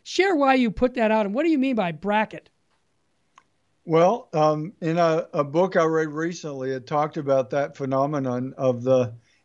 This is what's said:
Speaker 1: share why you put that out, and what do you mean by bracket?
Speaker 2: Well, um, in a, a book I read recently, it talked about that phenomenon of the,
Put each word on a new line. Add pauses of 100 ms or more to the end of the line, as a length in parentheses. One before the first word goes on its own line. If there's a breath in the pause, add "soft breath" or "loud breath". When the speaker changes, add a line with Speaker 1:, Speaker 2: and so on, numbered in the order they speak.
Speaker 1:
share
why
you
put
that
out,
and
what
do
you
mean
by
bracket? (1300)
Speaker 2:
Well,
um,
in
a,
a
book
I
read
recently,
it
talked
about
that
phenomenon
of
the, (300 soft breath)